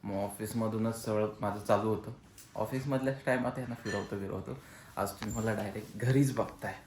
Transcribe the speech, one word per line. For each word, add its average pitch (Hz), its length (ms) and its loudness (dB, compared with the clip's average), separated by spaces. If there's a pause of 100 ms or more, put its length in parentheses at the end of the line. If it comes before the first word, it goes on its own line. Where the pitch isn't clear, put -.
मग 101 120 -4
ऑफिसमधूनच 110 880 0
सगळं 107 240 4 (120)
माझं 104 240 -2
चालू 107 240 6
होतं. 107 220 0 (440)
ऑफिसमधल्याच 131 680 0
टायमात 123 340 2
यांना 120 240 -4
फिरवतो, 101 360 -2
फिरवतो. 98 400 -4 (380)
आज 98 140 0
तुम्ही 107 260 -4
मला 113 160 2
डायरेक्ट 101 440 -4
घरीच 131 380 6
बघताय. - 400 -2 (120)